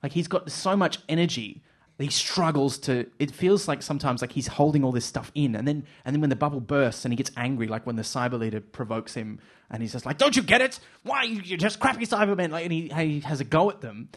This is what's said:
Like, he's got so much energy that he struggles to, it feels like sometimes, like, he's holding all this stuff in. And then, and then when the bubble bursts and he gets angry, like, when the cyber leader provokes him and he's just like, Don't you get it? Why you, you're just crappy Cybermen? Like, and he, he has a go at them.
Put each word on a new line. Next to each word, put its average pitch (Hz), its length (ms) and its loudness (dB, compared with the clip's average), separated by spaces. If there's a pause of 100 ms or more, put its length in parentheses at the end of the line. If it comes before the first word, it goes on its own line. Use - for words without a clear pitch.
Like, 143 100 -4
he's 170 160 0
got 180 240 -2
so 190 240 0
much 190 320 2
energy 160 540 0 (360)
that 139 60 -6
he 143 60 -2
struggles 143 680 2
to, 123 260 0 (140)
it 143 120 0
feels 196 360 2
like 143 160 -2
sometimes, 139 380 -2
like, 123 100 -4
he's 123 160 -4
holding 147 360 4
all 131 80 2
this 123 140 0
stuff - 300 -6
in. 139 200 2
And 110 120 -2
then, 147 180 0 (180)
and 131 120 -2
then 151 60 2
when 151 80 4
the 131 60 4
bubble 143 240 0
bursts 127 460 2
and 123 80 0
he - 20 2
gets 123 220 -2
angry, 123 300 -2
like, 110 180 -4
when 120 100 -4
the 113 60 -2
cyber 123 380 -2
leader 110 200 -2
provokes 110 540 -6
him 107 260 -8 (300)
and 113 120 -8
he's 113 100 -4
just 123 140 -8
like, 143 120 -4
Don't 277 180 4
you 269 80 4
get 214 180 6
it? 254 180 -2 (240)
Why 269 200 -2
you, 226 200 -4
you're 180 140 -6
just 202 220 0
crappy 233 260 0
Cybermen? 202 440 2
Like, 165 140 -4
and 175 100 -2
he, 165 160 -2
he 151 320 0
has 139 200 -4
a - 20 -2
go 160 260 4
at 202 120 -4
them. 113 360 -12